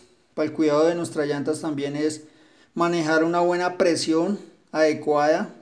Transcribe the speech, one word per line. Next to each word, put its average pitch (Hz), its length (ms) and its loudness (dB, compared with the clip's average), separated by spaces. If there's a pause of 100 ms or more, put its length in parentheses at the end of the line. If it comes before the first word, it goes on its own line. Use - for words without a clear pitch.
(340)
para 156 140 -2
el 151 60 -8
cuidado 151 320 2
de 170 100 2
nuestras 160 320 -4
llantas 143 340 -4
también, 143 340 -6
es 151 280 -2 (500)
manejar 165 500 0
una 170 180 0
buena 175 360 0
presión 170 600 0 (320)
adecuada 151 920 2